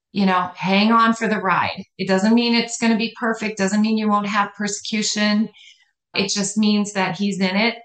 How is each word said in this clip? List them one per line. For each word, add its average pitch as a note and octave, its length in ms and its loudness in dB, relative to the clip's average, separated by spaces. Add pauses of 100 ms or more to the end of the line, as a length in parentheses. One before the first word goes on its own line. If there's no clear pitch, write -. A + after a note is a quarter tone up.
(120)
you G3 140 2
know, F#3 300 2
hang G3 360 2
on A3+ 220 4
for A#3 140 -4
the G#3+ 100 0
ride. F3 460 -2 (160)
It F#3+ 80 -4
doesn't F#3+ 260 4
mean A#3 220 2
it's A#3 260 -2
gonna A3+ 160 2
be A3 220 -4
perfect. A3+ 400 -4
Doesn't G3 220 2
mean A3 160 2
you G#3+ 120 0
won't G#3 180 0
have G3+ 300 -2
persecution. G#3 920 -2 (680)
It G3 140 0
just G3+ 280 -4
means G#3 360 2
that F3+ 240 -2
he's G3 220 -2
in F#3+ 160 0
it. A3+ 280 0